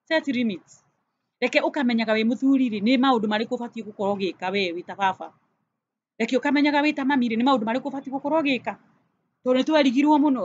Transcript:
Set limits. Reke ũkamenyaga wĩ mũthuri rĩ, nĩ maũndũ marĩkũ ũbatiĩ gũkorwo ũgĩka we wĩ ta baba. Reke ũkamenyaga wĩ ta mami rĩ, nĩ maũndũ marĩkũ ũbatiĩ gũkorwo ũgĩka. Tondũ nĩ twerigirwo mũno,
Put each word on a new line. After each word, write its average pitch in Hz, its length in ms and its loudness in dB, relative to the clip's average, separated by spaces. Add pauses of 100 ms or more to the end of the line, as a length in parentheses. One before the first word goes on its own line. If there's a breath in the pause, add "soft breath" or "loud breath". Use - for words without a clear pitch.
Set 320 240 -2
limits. 226 560 -4 (580)
Reke 254 200 0
ũkamenyaga 240 520 0
wĩ 220 120 0
mũthuri 262 480 2
rĩ, 214 80 -4
nĩ 247 160 4
maũndũ 240 320 2
marĩkũ 220 280 -4
ũbatiĩ 226 280 -12
gũkorwo 202 300 -4
ũgĩka 185 360 -6
we 190 220 -2
wĩ 180 120 -10
ta 185 100 -16
baba. 185 380 -2 (840)
Reke 226 180 0
ũkamenyaga 285 440 2
wĩ 294 140 0
ta 277 100 -4
mami 254 240 0
rĩ, 226 80 -2
nĩ 233 80 0
maũndũ 262 200 2
marĩkũ 233 260 -4
ũbatiĩ 277 200 -12
gũkorwo 285 300 -2
ũgĩka. 262 320 -4 (720)
Tondũ 254 140 2
nĩ 262 40 0
twerigirwo 294 600 4
mũno, 269 220 2